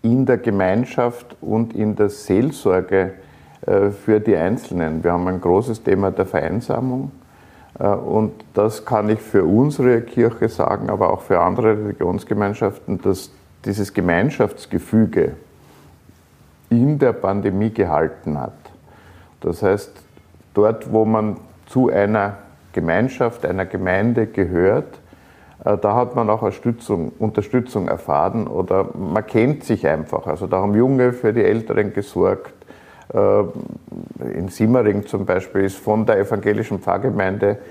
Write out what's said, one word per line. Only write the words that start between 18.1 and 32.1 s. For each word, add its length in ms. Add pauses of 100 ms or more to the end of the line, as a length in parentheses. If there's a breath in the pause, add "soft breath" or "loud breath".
hat. 120 (880 loud breath)
Das 220
heißt, 300 (640)
dort, 380
wo 120
man 320 (300)
zu 240
einer 480 (340)
Gemeinschaft, 720
einer 220
Gemeinde 600
gehört, 760 (640 loud breath)
äh, 120
da 180
hat 220
man 140
auch 120
Unterstützung, 760
Unterstützung 680
erfahren 580
oder 480
man 320
kennt 380
sich 220
einfach. 400
Also 200
da 160
haben 120
Junge 380
für 200
die 100
Älteren 500
gesorgt. 600 (600 loud breath)